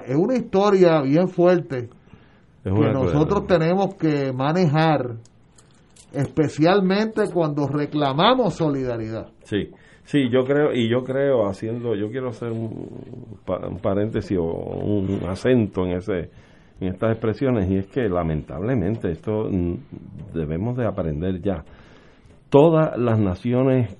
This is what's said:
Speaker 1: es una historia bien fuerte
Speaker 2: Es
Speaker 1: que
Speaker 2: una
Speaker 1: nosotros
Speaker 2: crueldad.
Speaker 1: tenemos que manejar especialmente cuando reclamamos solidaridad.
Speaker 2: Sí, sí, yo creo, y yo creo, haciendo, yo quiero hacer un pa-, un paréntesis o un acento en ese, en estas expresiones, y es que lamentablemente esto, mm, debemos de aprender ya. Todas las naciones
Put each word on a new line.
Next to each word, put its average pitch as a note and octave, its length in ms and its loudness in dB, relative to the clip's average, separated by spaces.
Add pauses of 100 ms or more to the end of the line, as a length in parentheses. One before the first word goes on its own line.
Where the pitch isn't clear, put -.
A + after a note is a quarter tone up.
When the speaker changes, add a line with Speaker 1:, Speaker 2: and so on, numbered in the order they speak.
Speaker 1:
es B2+ 100 -4
una A3 200 2
historia F#3+ 640 4
bien D3+ 260 4
fuerte E3+ 640 2 (720)
Speaker 2:
Es - 0 -
Speaker 1:
que F#2+ 80 -2
Speaker 2:
una A2 220 4
Speaker 1:
nosotros D#3 520 2
Speaker 2:
crueldad. F3+ 140 4
Speaker 1:
tenemos F#3 360 0
que C#3+ 380 0
manejar C#3+ 840 2 (960)
especialmente F#3 1080 0 (100)
cuando D3 340 -2
reclamamos D3 880 0
solidaridad. A#2 720 -4 (160)
Speaker 2:
Sí, F#2+ 260 -2 (340)
sí, C#3 260 0
yo B2+ 140 4
creo, C#3+ 300 2
y A#2 160 0
yo B2 140 0
creo, C3 440 0
haciendo, A2+ 480 -4
yo G#2 140 -4
quiero B2+ 200 -6
hacer A#2 220 -8
un - 920 -10
pa-, F#2+ 220 -4
un F#2 120 -8
paréntesis G#2 580 0
o E2+ 60 2
un F#2 840 -2
acento G2 580 0
en F2+ 120 -2
ese, F2+ 320 -4 (500)
en F#2+ 80 -4
estas A2 240 -2
expresiones, A2+ 580 0
y F#2+ 80 2
es G2 100 -4
que A#2+ 220 -2
lamentablemente F2 1000 -2
esto, G#2+ 380 -4
mm, F2+ 260 -2 (580)
debemos E2 440 -4
de A#2+ 100 -2
aprender F2+ 540 -4
ya. F2+ 220 -4 (840)
Todas D#3 480 6
las A2+ 200 2
naciones A#2+ 840 2